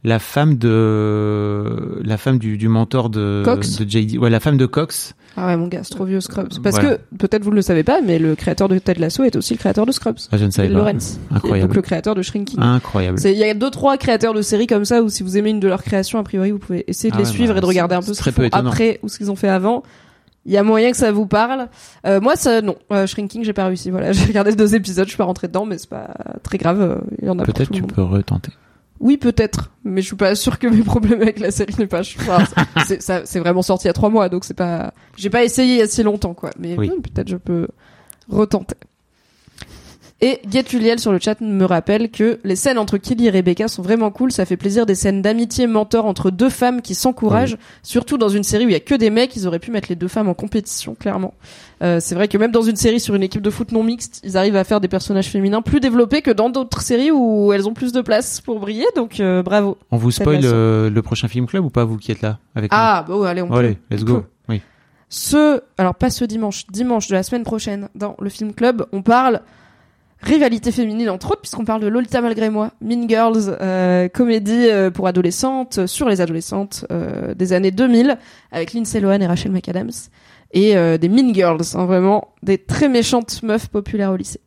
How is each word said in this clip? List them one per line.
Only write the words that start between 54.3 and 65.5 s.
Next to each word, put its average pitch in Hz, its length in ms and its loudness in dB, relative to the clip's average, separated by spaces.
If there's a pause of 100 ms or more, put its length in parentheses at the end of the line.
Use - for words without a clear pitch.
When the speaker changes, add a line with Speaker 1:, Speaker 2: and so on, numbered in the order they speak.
Speaker 2:
arrivent 202 200 2
à 190 80 2
faire 214 180 0
des 180 60 -2
personnages 190 420 -2
féminins 202 320 0
plus 285 180 0
développés 240 400 2
que 285 100 0
dans 220 200 2
d'autres 254 320 -6
séries 262 280 0
où 214 440 4
elles 196 120 0
ont 220 60 -2
plus 247 200 -6
de 254 100 0
place - 400 -2
pour 220 180 -6
briller, 214 240 -6 (120)
donc, 233 240 -4
euh, 185 220 2
bravo. 202 360 0 (120)
Speaker 1:
On 120 60 0
vous 117 160 2
Speaker 2:
Ted 104 120 -2
Speaker 1:
spoil, 147 180 4
Speaker 2:
Lasso. 127 120 4
Speaker 1:
euh, 110 360 4
le 107 120 2
prochain 113 260 -4
film 123 180 -2
club 190 180 -2
ou 131 60 -2
pas, 120 160 0
vous 110 100 -4
qui 107 160 -8
êtes - 80 -6
là 110 200 -4 (140)
avec 107 200 -4
Speaker 2:
Ah, 214 340 2
Speaker 1:
nous ? 180 60 -6
Speaker 2:
bah 208 60 -2
ouais, 190 100 0
allez, 175 100 -4
on 175 120 -6
Speaker 1:
Allez, 120 240 2 (120)
Speaker 2:
peut. 117 80 -4
Speaker 1:
let's 104 60 -4
Speaker 2:
On - 20 -2
Speaker 1:
go. 120 140 2
Speaker 2:
peut. 95 60 -6 (260)
Speaker 1:
Oui. 104 100 -2 (480)
Speaker 2:
Ce, 294 540 2 (160)